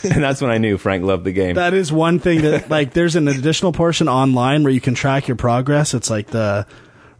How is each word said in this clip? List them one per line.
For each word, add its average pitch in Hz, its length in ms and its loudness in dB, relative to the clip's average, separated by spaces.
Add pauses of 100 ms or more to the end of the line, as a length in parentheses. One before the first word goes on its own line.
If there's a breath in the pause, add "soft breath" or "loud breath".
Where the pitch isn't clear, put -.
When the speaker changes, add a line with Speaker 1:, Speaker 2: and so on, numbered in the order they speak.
Speaker 1:
And 170 200 0
that's 139 180 -2
when 127 100 0
I 113 60 2
knew 110 200 2
Frank 95 260 -2
loved 92 200 0
the 95 80 -2
game. 92 240 0
Speaker 2:
That 175 180 0
is 185 180 0
one 165 280 2
thing 165 220 2
that, 151 280 0
like, 147 240 0
there's 170 220 2
an 151 120 2
additional 151 440 0
portion 165 380 0
online 131 540 2
where 135 100 2
you 123 80 0
can 127 140 0
track 139 320 -2
your 120 100 -2
progress. 131 560 0
It's 123 160 -4
like 107 180 -4
the 104 380 -2 (540 loud breath)